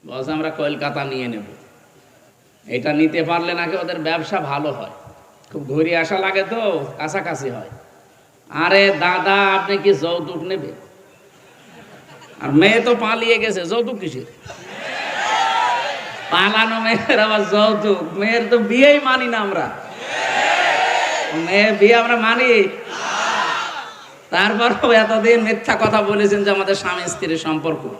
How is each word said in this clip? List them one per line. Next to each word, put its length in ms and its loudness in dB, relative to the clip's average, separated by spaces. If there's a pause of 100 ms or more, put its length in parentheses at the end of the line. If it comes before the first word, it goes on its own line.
বলছে, 260 -8
"আমরা 180 -4
কলকাতা 540 -4
নিয়ে 240 -6
নেব।" 140 -8 (1300)
এটা 240 -4
নিতে 300 2
পারলে 320 -2
নাকি 220 -4
ওদের 220 -6
ব্যবসা 420 -4
ভালো 320 -4
হয়, 180 -10 (640)
খুব 160 -12
ঘুরে 280 0
আসা 220 0
লাগে 240 0
তো, 560 -2
কাছাকাছি 520 -6
হয়। 200 -12 (800)
আরে 500 4
দাদা, 540 2
আপনি 240 0
কি 160 4
যৌতুক 480 -4
নেবে? 300 -6 (1700)
আর 80 -6
মেয়ে 300 6
তো 140 4
পালিয়ে 440 0
গেছে, 260 -2
যৌতুক 340 -2
কিসের? 240 -8 (2000)
পালানো 500 0
মেয়ের 400 0
আবার 300 0
যৌতুক? 680 2
মেয়ের 320 0
তো 80 4
বিয়েই 420 6
মানি 260 0
না 120 -2
আমরা, 320 -2 (1600)
মেয়ে 380 2
বিয়ে 240 6
আমরা 200 2
মানি? 520 2 (1600)
তারপরও 640 2
এতদিন 480 4
মিথ্যা 400 0
কথা 220 2
বলেছেন 420 2
যে 60 2
আমাদের 240 2
স্বামী 320 -4
স্ত্রীর 320 -4
সম্পর্ক। 500 -2 (120)